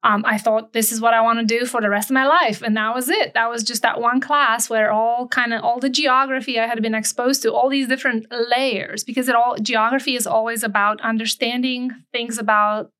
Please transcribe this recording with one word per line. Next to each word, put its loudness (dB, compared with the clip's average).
um, 2
I 0
thought, 0
"This -2
is -4
what 4
I 4
wanna 2
do 0
for -2
the 0
rest -2
of 0
my 2
life." 2
And 0
that 0
was -4
it. -2
That 0
was -6
just -6
that 0
one 2
class 2
where 2
all 0
kinda, -2
all 0
the 0
geography 2
I 0
had -4
been 0
exposed -2
to, 0
all 2
these 0
different -2
layers, -2
because -4
it 2
all, 2
geography 0
is -4
always -2
about 0
understanding -2
things -6
about 0